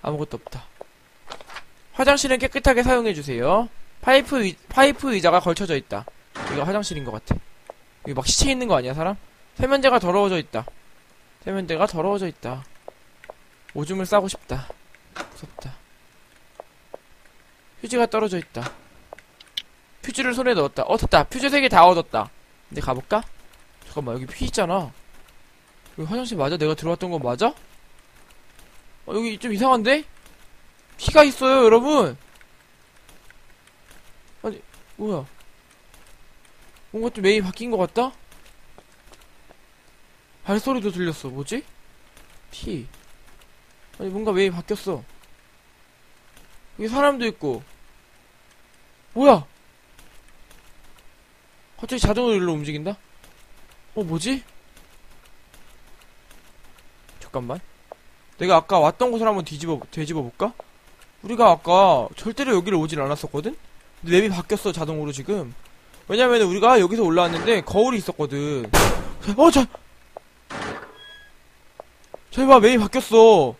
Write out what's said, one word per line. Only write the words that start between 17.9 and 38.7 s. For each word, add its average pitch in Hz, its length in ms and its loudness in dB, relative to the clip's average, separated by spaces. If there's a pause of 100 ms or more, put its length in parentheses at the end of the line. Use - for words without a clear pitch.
떨어져 214 300 -2
있다. - 340 -10 (1300)
퓨즈를 254 320 -4
손에 247 200 0
넣었다. 139 300 -2
어, 220 140 0
됐다. 156 280 4
퓨즈 262 240 -4
세 277 120 2
개 262 80 2
다 175 160 8
얻었다. 165 440 2 (420)
이제 135 100 -10
가볼까? 135 420 -4 (640)
잠깐만, 123 300 -8
여기 131 100 -10
피 180 200 -8
있잖아. 180 460 -2 (1080)
여기 156 100 -10
화장실 240 300 -8
맞아? 147 200 -2
내가 151 180 0
들어왔던 170 360 -6
건 160 100 -6
맞아? 123 260 -2 (1600)
어, - 80 -12
여기 220 240 -4
좀 240 160 -6
이상한데? 254 500 2 (960)
피가 - 260 6
있어요, 262 420 4
여러분! 233 520 4 (2250)
아니, - 180 -10 (360)
뭐야? 190 280 -8 (1700)
뭔가 226 180 -6
좀 220 140 -10
메이 208 180 4
바뀐 208 300 -8
것 220 60 -2
같다? 233 340 -2 (2250)